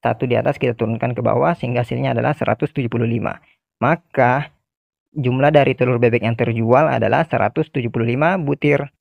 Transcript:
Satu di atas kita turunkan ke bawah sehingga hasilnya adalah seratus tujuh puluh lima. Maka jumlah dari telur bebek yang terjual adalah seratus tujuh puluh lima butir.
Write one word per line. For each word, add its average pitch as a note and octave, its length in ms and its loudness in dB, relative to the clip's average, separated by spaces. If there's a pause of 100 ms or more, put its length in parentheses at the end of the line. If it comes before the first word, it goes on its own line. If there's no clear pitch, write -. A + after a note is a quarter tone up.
Satu A#2 240 -2
di A#2+ 80 0
atas C#3 240 0
kita A#2+ 160 -2
turunkan A#2 400 -4
ke A#2+ 80 -6
bawah B2 320 0
sehingga A#2+ 320 -4
hasilnya B2+ 320 -4
adalah B2+ 160 0
seratus - 400 -4
tujuh A#2+ 160 -4
puluh A#2 160 -2
lima. A#2 320 -4 (400)
Maka C3+ 720 0 (640)
jumlah C3+ 400 2
dari C3+ 240 4
telur B2 240 2
bebek A#2 240 2
yang A#2 80 0
terjual A#2 560 2
adalah A#2 400 0
seratus B2 400 -2
tujuh A#2+ 240 -6
puluh A#2 160 0
lima D3+ 320 0
butir. C#3+ 480 -2 (100)